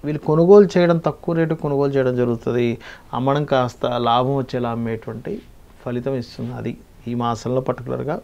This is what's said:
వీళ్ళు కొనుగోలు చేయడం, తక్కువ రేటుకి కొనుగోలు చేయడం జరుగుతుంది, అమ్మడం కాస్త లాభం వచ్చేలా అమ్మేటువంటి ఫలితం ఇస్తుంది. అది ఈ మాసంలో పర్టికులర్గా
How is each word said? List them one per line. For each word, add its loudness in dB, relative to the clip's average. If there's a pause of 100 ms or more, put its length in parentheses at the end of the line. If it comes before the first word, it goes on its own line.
వీళ్ళు -4
కొనుగోలు 8 (100)
చేయడం, 4
తక్కువ -4
రేటుకి 0
కొనుగోలు -2
చేయడం 2
జరుగుతుంది, 0 (360)
అమ్మడం 0
కాస్త 0
లాభం 2
వచ్చేలా -4
అమ్మేటువంటి -8 (420)
ఫలితం -4
ఇస్తుంది. -8
అది -8 (300)
ఈ -6
మాసంలో -2
పర్టికులర్గా -6